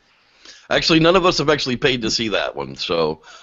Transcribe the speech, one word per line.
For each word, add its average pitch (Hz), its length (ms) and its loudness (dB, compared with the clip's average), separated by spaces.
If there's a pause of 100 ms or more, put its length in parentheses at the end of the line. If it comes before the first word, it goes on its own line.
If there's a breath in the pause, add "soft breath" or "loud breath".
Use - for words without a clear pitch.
(720 soft breath)
Actually, 160 300 2
none 175 160 4
of 175 80 2
us 180 120 2
have 147 120 0
actually 143 260 0
paid 131 260 0
to 143 80 -4
see 117 200 -4
that 78 260 -2
one, 69 220 -10
so, 80 420 -2 (240 loud breath)